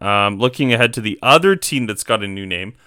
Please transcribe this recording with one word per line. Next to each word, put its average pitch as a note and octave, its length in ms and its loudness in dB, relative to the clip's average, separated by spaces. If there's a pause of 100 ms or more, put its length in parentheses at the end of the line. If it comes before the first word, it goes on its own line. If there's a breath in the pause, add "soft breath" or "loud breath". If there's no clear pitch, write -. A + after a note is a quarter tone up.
Um, G2+ 380 2
looking B2+ 340 0
ahead A#2 220 0
to - 60 -8
the G#2+ 220 -6
other E3 340 6
team C#3 300 -4
that's G#2+ 180 -8
got A2 180 -2
a G2+ 60 -6
new G2 180 -8
name, F#2+ 280 -8 (120 soft breath)